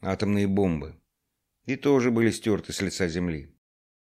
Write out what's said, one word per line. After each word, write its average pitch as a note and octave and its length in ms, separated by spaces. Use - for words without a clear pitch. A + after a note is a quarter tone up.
атомные G2+ 460
бомбы, F#2 520
и C3 100
тоже C3 340
были A2+ 200
стёрты G2 420
с - 80
лица F#2 260
земли. E2 480